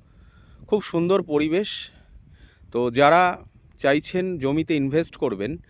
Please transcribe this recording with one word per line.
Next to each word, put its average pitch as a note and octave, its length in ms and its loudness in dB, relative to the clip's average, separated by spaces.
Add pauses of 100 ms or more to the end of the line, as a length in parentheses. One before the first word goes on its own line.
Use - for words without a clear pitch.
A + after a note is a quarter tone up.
(680)
খুব G#3+ 140 0
সুন্দর F3 420 0
পরিবেশ। D#3 680 -2 (800)
তো B2 200 0
যারা E3 520 4 (340)
চাইছেন F3 600 -2
জমিতে D3+ 380 -2
ইনভেস্ট C#3+ 400 -2
করবেন, A#2 420 -4 (120)